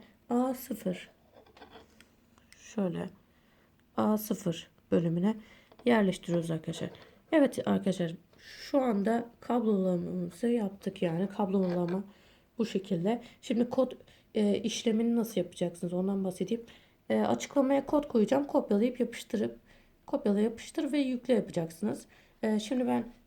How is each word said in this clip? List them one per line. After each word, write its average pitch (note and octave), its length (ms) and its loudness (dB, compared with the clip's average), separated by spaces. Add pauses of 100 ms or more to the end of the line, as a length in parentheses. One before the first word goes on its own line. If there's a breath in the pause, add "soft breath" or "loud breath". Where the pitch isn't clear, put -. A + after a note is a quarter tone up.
(300 loud breath)
A B3 240 2
sıfır, - 560 -6 (1500)
şöyle F3+ 520 -4 (880 soft breath)
A G#3+ 200 2
sıfır F#3 520 -4 (220)
bölümüne F3 440 2 (500 loud breath)
yerleştiriyoruz F3+ 680 2
arkadaşlar. D#3+ 380 -6 (420 loud breath)
Evet C#4+ 360 4
arkadaşlar F#3 480 0 (220)
şu - 440 -2
anda A3+ 480 0 (100)
kablolamamızı F#3 1080 0
yaptık, G3+ 540 -2
yani F3 260 0
kablolama F#3 760 0 (540 soft breath)
bu A3 80 2
şekilde. G3 580 -2 (180 loud breath)
Şimdi A#3+ 280 0
kod, B3+ 220 0 (440 soft breath)
e, G#3 220 4
işlemini A#3 580 0
nasıl A3+ 260 0
yapacaksınız F3 520 -4
ondan F#3+ 300 0
bahsedeyim. F#3+ 400 -4 (460 loud breath)
E, G#3+ 120 2
açıklamaya C4+ 640 2
kod D4 220 0
koyacağım. C4 400 4
Kopyalayıp A#3 520 2
yapıştırıp, A#3 600 -4 (460 soft breath)
kopyala G#3 340 0
yapıştır A#3 520 -2
ve D4 80 2
yükle B3+ 340 0
yapacaksınız. G3+ 720 -2 (360 soft breath)
E, G#3+ 180 2
şimdi B3 280 -2
ben A#3+ 260 0 (140)